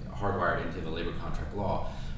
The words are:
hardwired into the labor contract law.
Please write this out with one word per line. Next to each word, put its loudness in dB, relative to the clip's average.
hardwired 2
into -4
the -2
labor 0
contract 0
law. 2